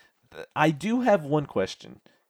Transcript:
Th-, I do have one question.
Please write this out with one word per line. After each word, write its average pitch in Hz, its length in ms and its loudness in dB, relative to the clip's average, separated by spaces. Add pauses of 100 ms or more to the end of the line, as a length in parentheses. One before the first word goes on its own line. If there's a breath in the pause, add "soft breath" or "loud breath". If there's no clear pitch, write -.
(300 soft breath)
Th-, - 240 -16
I 156 160 4
do 196 300 -2
have 202 240 2
one 143 220 -2
question. - 540 -6 (300 soft breath)